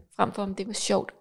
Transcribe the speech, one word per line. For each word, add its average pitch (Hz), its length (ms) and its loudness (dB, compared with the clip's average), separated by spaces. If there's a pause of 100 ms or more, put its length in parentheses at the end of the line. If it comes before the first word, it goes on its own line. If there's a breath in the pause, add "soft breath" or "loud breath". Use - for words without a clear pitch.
(160)
frem 190 160 4
for 208 100 -2
om 196 120 -4
det 196 120 -6
var 226 60 -6
sjovt - 480 0